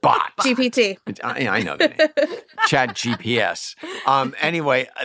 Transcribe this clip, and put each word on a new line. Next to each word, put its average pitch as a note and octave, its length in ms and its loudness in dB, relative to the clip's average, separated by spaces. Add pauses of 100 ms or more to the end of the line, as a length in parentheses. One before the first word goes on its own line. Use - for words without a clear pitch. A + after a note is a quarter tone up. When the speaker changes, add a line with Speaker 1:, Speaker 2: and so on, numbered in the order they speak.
Speaker 1:
bot. - 320 2 (100)
Speaker 2:
G C4 120 2
P B3 160 0
T. G#3 280 0 (260)
Speaker 1:
I, B2 240 -2
I G2 140 0
know C#2+ 140 -4
the - 120 2
name. - 200 2 (600)
Chat C3 260 2
G A#2 220 -2
P A#2 240 0
S. F2 340 -4 (320)
Um, C3+ 340 2
anyway, D3 480 0 (160)